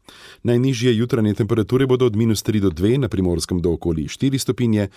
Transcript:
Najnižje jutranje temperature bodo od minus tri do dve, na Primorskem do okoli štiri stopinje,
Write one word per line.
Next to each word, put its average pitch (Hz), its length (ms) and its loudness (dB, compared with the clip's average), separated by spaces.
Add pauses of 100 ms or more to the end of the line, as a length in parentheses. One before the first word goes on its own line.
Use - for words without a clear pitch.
(420)
Najnižje 120 540 2
jutranje 110 380 0
temperature 117 520 0
bodo 127 200 2
od 104 100 0
minus 110 260 0
tri 107 180 0
do 98 100 2
dve, 101 280 0
na 123 100 -2
Primorskem 90 520 -2
do 85 120 0
okoli 80 360 -4
štiri 135 300 -2
stopinje, 110 580 0